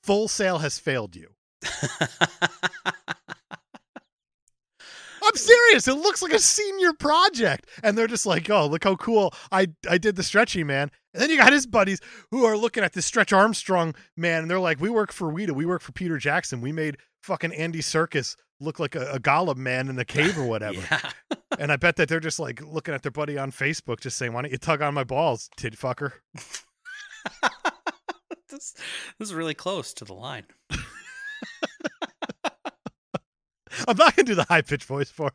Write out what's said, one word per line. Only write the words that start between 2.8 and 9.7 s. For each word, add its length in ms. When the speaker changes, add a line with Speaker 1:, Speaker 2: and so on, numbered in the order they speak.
Speaker 1:
I'm 80
serious. 520
It 60
looks 280
like 120
a 60
senior 540
project. 760
And 160
they're 80
just 220
like, 200
"Oh, 200
look 160
how 120
cool. 380
I, 180